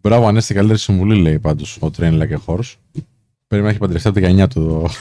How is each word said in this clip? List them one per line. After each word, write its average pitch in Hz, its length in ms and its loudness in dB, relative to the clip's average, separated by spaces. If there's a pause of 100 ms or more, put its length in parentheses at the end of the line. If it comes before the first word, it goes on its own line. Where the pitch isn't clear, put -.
Μπράβο, 113 260 2
Ανέστη, 107 280 0
καλύτερη 104 240 2
συμβουλή, 98 420 2
λέει 78 180 2
πάντως 73 420 -4
ο 80 180 -4
Train 82 140 0 (100)
Like 78 100 -4
a 73 140 -6
Horse. 92 260 -6 (720)
Πρέπει 202 180 -2
να 107 60 0
έχει 101 80 -4
παντρευτεί 90 300 -2
από 101 120 0
δεκαεννιά 92 280 4
του. 80 400 -2 (120)